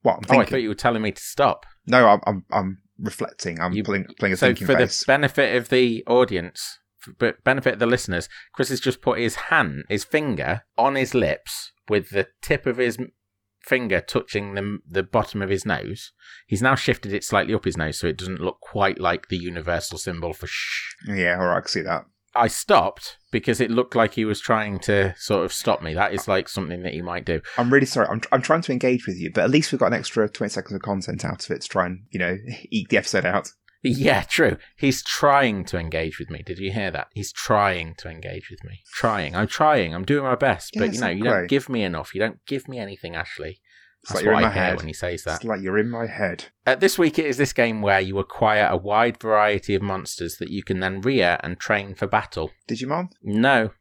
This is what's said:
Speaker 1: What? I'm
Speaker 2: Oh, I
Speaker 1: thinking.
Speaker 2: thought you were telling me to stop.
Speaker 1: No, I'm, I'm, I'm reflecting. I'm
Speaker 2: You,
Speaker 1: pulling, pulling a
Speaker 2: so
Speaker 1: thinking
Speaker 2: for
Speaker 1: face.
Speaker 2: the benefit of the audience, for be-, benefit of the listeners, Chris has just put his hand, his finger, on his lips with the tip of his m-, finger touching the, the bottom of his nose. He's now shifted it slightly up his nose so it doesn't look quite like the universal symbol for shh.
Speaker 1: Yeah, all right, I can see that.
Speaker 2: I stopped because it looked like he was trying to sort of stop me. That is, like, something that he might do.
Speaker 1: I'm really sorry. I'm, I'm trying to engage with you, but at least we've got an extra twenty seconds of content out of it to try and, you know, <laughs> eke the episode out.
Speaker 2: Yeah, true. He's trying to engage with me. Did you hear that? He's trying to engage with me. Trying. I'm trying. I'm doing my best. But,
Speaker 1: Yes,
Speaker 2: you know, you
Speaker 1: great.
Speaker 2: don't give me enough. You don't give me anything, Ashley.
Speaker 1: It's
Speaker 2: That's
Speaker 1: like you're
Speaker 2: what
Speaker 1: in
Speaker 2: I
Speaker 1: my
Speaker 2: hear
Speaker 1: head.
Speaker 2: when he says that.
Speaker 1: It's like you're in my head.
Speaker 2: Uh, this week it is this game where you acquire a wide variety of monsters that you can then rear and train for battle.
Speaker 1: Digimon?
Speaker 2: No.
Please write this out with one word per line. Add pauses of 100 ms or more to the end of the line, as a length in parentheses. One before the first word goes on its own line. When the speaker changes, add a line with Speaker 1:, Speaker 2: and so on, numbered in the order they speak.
Speaker 1:
What?
I'm
Speaker 2:
Oh,
I
Speaker 1:
thinking.
Speaker 2:
thought
you
were
telling
me
to
stop. (200)
Speaker 1:
No,
I'm,
I'm,
I'm (200)
reflecting.
I'm
Speaker 2:
You,
Speaker 1:
pulling, (120)
pulling
a
Speaker 2:
so
Speaker 1:
thinking
Speaker 2:
for
Speaker 1:
face.
Speaker 2:
the
benefit
of
the
audience, (200)
for
be-,
benefit
of
the
listeners, (260)
Chris
has
just
put
his
hand,
his
finger, (160)
on
his
lips (160)
with
the (120)
tip
of
his
m-, (500)
finger
touching
the, (100)
the
bottom
of
his
nose. (340)
He's
now
shifted
it
slightly
up
his
nose
so
it
doesn't
look
quite
like
the
universal
symbol
for
shh. (120)
Speaker 1:
Yeah,
all
right,
I
can
see
that. (260)
Speaker 2:
I
stopped (160)
because
it
looked
like
he
was
trying
to
sort
of
stop
me.
That
is,
like,
something
that
he
might
do. (180)
Speaker 1:
I'm
really
sorry.
I'm, (100)
I'm
trying
to
engage
with
you,
but
at
least
we've
got
an
extra
twenty
seconds
of
content
out
of
it
to
try
and,
you
know, (160)
<laughs>
eke
the
episode
out. (320)
Speaker 2:
Yeah,
true. (180)
He's
trying
to
engage
with
me.
Did
you
hear
that?
He's
trying
to
engage
with
me. (120)
Trying.
I'm
trying.
I'm
doing
my
best.
But,
Speaker 1:
Yes,
Speaker 2:
you
know,
you
Speaker 1:
great.
Speaker 2:
don't
give
me
enough.
You
don't
give
me
anything,
Ashley. (420)
Speaker 1:
It's
Speaker 2:
That's
Speaker 1:
like
you're
Speaker 2:
what
Speaker 1:
in
Speaker 2:
I
Speaker 1:
my
Speaker 2:
hear
Speaker 1:
head.
Speaker 2:
when
he
says
that.
Speaker 1:
It's
like
you're
in
my
head. (200)
Speaker 2:
Uh,
this
week
it
is
this
game
where
you
acquire
a
wide
variety
of
monsters
that
you
can
then
rear
and
train
for
battle. (160)
Speaker 1:
Digimon? (140)
Speaker 2:
No.